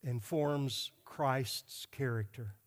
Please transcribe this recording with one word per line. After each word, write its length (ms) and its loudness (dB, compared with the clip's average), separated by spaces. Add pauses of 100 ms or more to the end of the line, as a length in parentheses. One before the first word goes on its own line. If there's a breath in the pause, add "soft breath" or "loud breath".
and 200 0
forms 640 2 (160)
Christ's 840 0
character. 640 -2 (120)